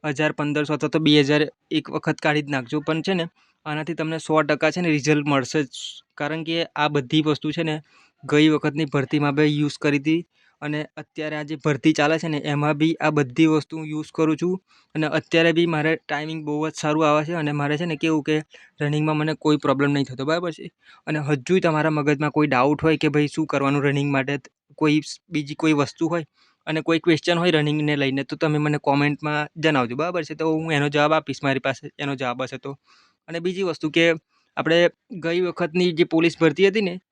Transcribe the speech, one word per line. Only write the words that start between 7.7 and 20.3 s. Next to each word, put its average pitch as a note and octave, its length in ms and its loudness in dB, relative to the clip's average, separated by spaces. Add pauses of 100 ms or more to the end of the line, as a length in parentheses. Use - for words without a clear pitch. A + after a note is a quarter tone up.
ગઈ D3 240 4
વખતની D3+ 360 0
ભરતીમાં C#3+ 500 0
બી D3+ 160 4
યુઝ D3 280 -2
કરી D3 200 0
હતી D#3 220 0 (420)
અને D3+ 180 -6 (160)
અત્યારે D3+ 400 -10
આ D3+ 60 -8
જે D3+ 140 -8
ભરતી D3 360 2
ચાલે D#3 260 2
છે E3 100 -4
ને, D3+ 160 -2
એમાં D3 300 0
બી D#3+ 260 2
આ D3+ 100 2
બધી D3 360 2
વસ્તુ D#3 300 0
હું D#3+ 100 -10
યુઝ D3+ 260 -8
કરું D#3+ 240 0
છું. F3 180 -2 (400)
અને D#3 120 -2
અત્યારે E3 460 2
બી E3+ 140 2
મારે D#3 300 0
ટાઇમિંગ D#3 480 -8
બહુ D3+ 160 -4
જ D#3 140 -2
સારું D#3 320 0
આવે D3+ 180 4
છે E3 100 -6
અને D3+ 180 -2
મારે D3 240 0
છે F3 100 -4
ને E3 100 -4
કેવું D#3 260 0
કે D3+ 140 0 (440)
રનિંગમાં D3+ 360 0
મને D3+ 180 -2
કોઈ D3+ 220 2
પ્રોબ્લેમ C#3+ 360 2
નહીં C#3+ 120 2
થતો, B2+ 200 -8
બરાબર E3 280 -2